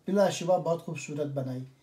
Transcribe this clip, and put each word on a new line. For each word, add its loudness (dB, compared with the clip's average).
बिलाशुबा 4
बहुत -2
खूबसूरत -6
बनाई, -6